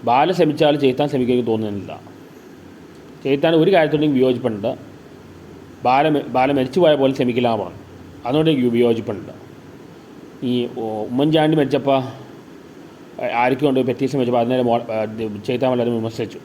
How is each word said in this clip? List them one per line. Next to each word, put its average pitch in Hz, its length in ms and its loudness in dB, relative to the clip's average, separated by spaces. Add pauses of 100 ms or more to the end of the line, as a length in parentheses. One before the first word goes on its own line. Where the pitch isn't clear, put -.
ബാല 131 280 2
ശ്രമിച്ചാലും 151 500 2
ചേത്താൻ 139 300 2
ശ്രമിക്കുമെന്ന് 123 360 0
തോന്നുന്നില്ല. 101 520 -4 (1200)
ചേത്താൻ 143 320 2
ഒരു 165 180 4
കാര്യത്തോടെയും 151 400 2
വിയോജിപ്പുണ്ട്. 123 800 -2 (920)
ബാല 139 240 4
മ-, 143 260 0
ബാല 131 160 2
മരിച്ചു 131 280 0
പോയ 160 160 6
പോലെ 135 180 2
ശ്രമിക്കില്ല 123 400 0
എന്ന് 104 100 -2
പറഞ്ഞു. 87 160 -12 (460)
അതുകൊണ്ട് 156 260 2
എനിക്ക് 123 260 2
വിയോജിപ്പുണ്ട്. 107 540 0 (1120)
ഈ, 123 100 -2 (280)
ഓ, - 20 -6 (280)
ഉമ്മൻചാണ്ടി 156 460 2
മരിച്ചപ്പോൾ, 135 420 0 (1200)
ആ, 123 80 -6 (120)
ആരൊക്കെ 127 240 0
കൊണ്ട് 131 140 2 (100)
പെറ്റീഷൻ 135 300 -4
വെച്ചപ്പോൾ 120 220 0
അതിനെ 127 200 0
മോ-, 120 340 0
ആ, - 20 -2 (260)
ഇത് 101 240 -8
ചേത്താൻ 127 240 0
വളരെ 120 260 0
വിമർശിച്ചു. 113 480 -8